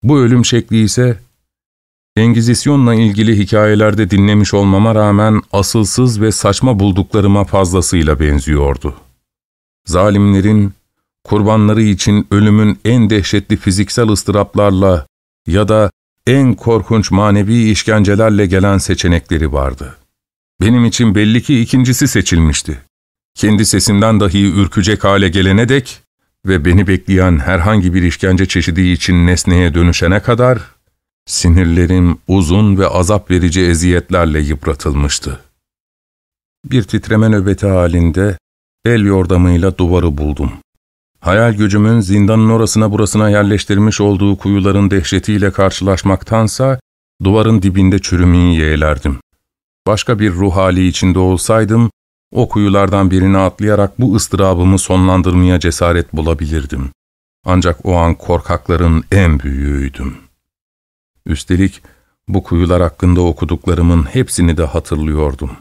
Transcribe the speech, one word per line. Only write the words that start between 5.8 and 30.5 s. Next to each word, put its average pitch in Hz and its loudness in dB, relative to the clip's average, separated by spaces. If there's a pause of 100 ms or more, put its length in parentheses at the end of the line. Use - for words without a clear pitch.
ve 110 0
saçma 104 0
bulduklarıma 101 0
fazlasıyla 87 0
benziyordu. 71 -2 (920)
Zalimlerin, 101 2 (520)
kurbanları 107 2
için 104 0
ölümün 104 2
en 113 2
dehşetli 104 -2
fiziksel 101 -2
ıstıraplarla 98 0 (400)
ya 98 0
da 107 2 (360)
en 127 2
korkunç 113 -2
manevi 104 2
işkencelerle 104 2
gelen 95 2
seçenekleri 82 -2
vardı. 67 -6 (640)
Benim 117 2
için 113 0
belli 107 2
ki 135 0
ikincisi 127 0
seçilmişti. 82 -2 (520)
Kendi 107 0
sesimden 104 0
dahi 98 0
ürkecek 98 0
hale 104 2
gelene 95 0
dek 135 -4 (460)
ve 92 0
beni 90 2
bekleyen 92 0
herhangi 90 0
bir 92 0
işkence 92 0
çeşidi 90 -2
için 87 2
nesneye 87 0
dönüşene 85 0
kadar, 123 0 (680)